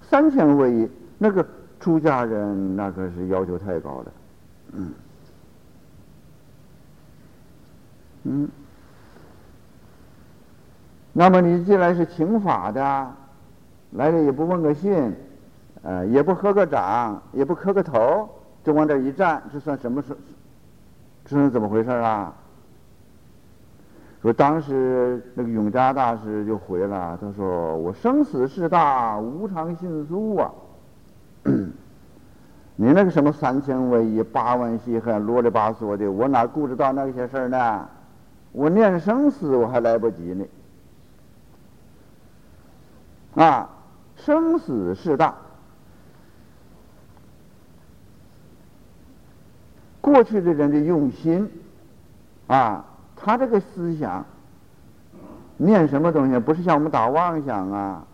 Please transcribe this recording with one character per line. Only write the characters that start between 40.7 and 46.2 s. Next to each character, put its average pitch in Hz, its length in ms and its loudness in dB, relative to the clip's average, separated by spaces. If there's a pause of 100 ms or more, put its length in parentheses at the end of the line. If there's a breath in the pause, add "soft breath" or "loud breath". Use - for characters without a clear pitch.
啊， 135 240 4 (480)
生 330 420 0
死 98 360 -4
事 147 220 -2
大。 147 200 2 (4000)